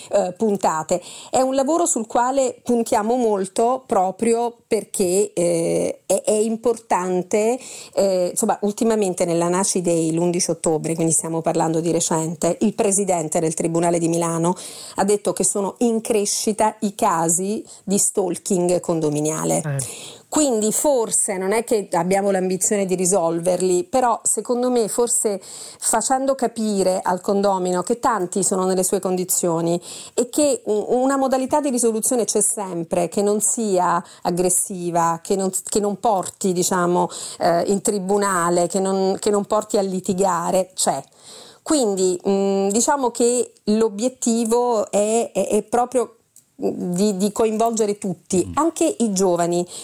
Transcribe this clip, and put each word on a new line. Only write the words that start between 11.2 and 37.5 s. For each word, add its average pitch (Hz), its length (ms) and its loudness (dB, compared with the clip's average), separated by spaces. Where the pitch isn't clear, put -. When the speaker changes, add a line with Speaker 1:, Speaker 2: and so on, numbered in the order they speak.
Speaker 1:
parlando 165 400 0
di 170 100 -2
recente, 165 680 0
il 214 120 2
presidente 185 680 0
del 160 120 0
Tribunale 170 460 0
di 165 80 0
Milano 165 480 0
ha 185 80 0
detto 196 300 0
che 196 100 -2
sono 196 360 -2
in 226 200 2
crescita 214 840 -2
i 202 140 -4
casi 185 640 0
di 196 140 0
stalking 180 840 0
condominiale. 160 800 -2
Speaker 2:
Eh. 139 560 -6
Speaker 1:
Quindi 220 460 0
forse 226 640 0
non 190 160 0
è 233 100 0
che 208 300 -2
abbiamo 190 360 2
l'ambizione 190 560 0
di 185 100 0
risolverli, 180 880 0
però 254 380 2
secondo 240 460 0
me 233 200 2
forse 226 520 0
facendo - 920 -2
capire 208 640 0
al 180 200 -2
condomino 185 600 0
che 240 160 -2
tanti 220 440 0
sono 185 220 0
nelle 185 180 2
sue 196 160 0
condizioni 175 800 0
e 247 160 -2
che 294 360 0
un-, 208 240 0
una 262 260 2
modalità 262 460 0
di 285 80 -2
risoluzione 226 560 0
c'è 208 160 0
sempre, 175 640 -2
che 208 140 -2
non 208 180 2
sia 180 640 0
aggressiva, 175 1000 0
che 196 140 -2
non, 190 140 -2
che - 160 -2
non 202 220 -2
porti, 196 500 0
diciamo, 175 560 2
eh, 170 280 2